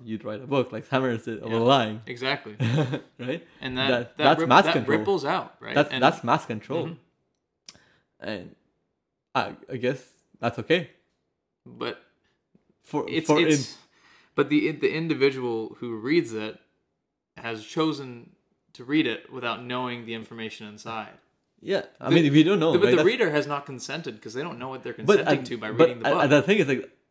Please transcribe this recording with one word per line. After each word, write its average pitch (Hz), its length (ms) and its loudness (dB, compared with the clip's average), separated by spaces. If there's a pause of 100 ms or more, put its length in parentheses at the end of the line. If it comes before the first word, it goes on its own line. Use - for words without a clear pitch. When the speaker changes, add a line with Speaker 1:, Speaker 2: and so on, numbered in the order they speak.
Speaker 1:
you'd 110 200 -8
write 107 160 -8
a 127 60 -16
book 131 240 0
like 110 160 -8
Summers 127 380 0
did, 113 160 -8
Speaker 2:
Yeah. 113 80 -10
Speaker 1:
about 113 140 0
lying. 117 440 4
Speaker 2:
Exactly. 123 520 -6
Speaker 1:
<laughs> 131 600 -2
Right? 135 260 -8 (160)
Speaker 2:
And 127 160 -8
that, 135 120 0
Speaker 1:
That, 120 300 0
Speaker 2:
that 151 60 0
Speaker 1:
that's 156 160 6
Speaker 2:
rip-, 160 80 -2
Speaker 1:
mass 151 180 8
Speaker 2:
that 170 80 2
Speaker 1:
control. 143 240 0
Speaker 2:
ripples 190 260 0
out, 165 340 -4
right? 117 160 -8
Speaker 1:
That's, 151 180 2
Speaker 2:
And 131 100 -4
Speaker 1:
that's 151 200 2
mass 127 240 0
control. 135 400 -6
Speaker 2:
Mm-hmm. - 920 -20 (400)
Speaker 1:
And 90 340 -12 (800)
I, 123 200 -2 (140)
I 135 100 -10
guess 127 220 -2 (380)
that's 117 220 -4
okay. 160 300 0 (760)
Speaker 2:
But 120 360 -10 (800)
Speaker 1:
For, - 260 -6
Speaker 2:
it's, 160 180 -4
Speaker 1:
for 151 140 4
Speaker 2:
it's, 151 320 2
Speaker 1:
in- - 40 -20 (580)
Speaker 2:
but 139 160 0
the, 151 220 2
the - 200 -2
individual 131 880 -2
who 117 160 -8
reads 127 360 0
it 110 260 -8 (800)
has 113 280 -10
chosen 139 640 -4 (420)
to 127 120 -18
read 147 220 2
it - 260 -6
without 120 320 -6
knowing 123 420 -6
the 113 80 -10
information 113 520 -12
inside. 104 460 -12 (480)
Speaker 1:
Yeah, 185 220 -4 (180)
I - 80 -8
Speaker 2:
The, 147 60 4
Speaker 1:
mean, 160 100 6
if 139 100 2
you 156 100 8
don't 190 140 2
know, 160 140 2
Speaker 2:
the, 175 60 6
but 196 80 2
Speaker 1:
right? - 60 6
Speaker 2:
the - 40 6
Speaker 1:
That's 156 100 6
Speaker 2:
reader 196 240 2
has 147 160 0
not 143 200 -6
consented 139 560 -10
'cause 110 100 -14
they 127 100 -6
don't 156 160 -10
know 127 120 -10
what 131 120 -12
they're 120 120 -8
Speaker 1:
But, 110 240 4
Speaker 2:
consenting 147 220 2
Speaker 1:
uh, 127 80 -10
Speaker 2:
to 120 100 -6
by 110 140 -6
Speaker 1:
but, 160 160 6
Speaker 2:
reading 117 140 -6
the 113 60 0
Speaker 1:
uh, - 140 2
Speaker 2:
book. 143 80 4
Speaker 1:
the 143 120 6
thing 208 160 2
is, 156 100 4
like, 131 220 -2 (200)